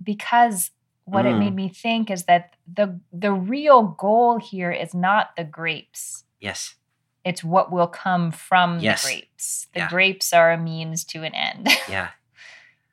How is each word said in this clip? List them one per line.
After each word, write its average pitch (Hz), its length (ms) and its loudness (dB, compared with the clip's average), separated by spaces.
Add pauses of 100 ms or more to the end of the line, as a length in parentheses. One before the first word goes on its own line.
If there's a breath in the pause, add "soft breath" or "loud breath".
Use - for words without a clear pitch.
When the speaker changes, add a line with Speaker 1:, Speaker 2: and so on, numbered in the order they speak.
Speaker 1:
because 214 720 0 (340)
what 190 200 0
it 120 100 2
Speaker 2:
Mm. 214 40 2
Speaker 1:
made 202 160 0
me 190 140 -4
think 226 400 -4
is 180 160 -4
that 175 300 2 (160)
the, 185 280 -2 (120)
the 196 220 -2
real 247 500 4
goal 220 560 2
here 180 320 -6
is 165 220 -6
not 185 420 0
the 170 80 -6
grapes. - 800 -10 (160)
Speaker 2:
Yes. - 360 -10 (480)
Speaker 1:
It's 180 200 -6
what 170 280 2
will 175 160 2
come 175 440 -2
from 175 480 0
Speaker 2:
Yes. 107 240 0
Speaker 1:
the 135 60 -2
grapes. - 640 -10
The 175 80 -6
Speaker 2:
Yeah. 175 80 -4
Speaker 1:
grapes 190 440 0
are 165 180 8
a 170 60 0
means 160 480 -6
to 160 180 -12
an 156 100 -8
end. - 340 -4 (120)
<laughs> - 100 -12
Speaker 2:
Yeah. 95 200 -6 (840 soft breath)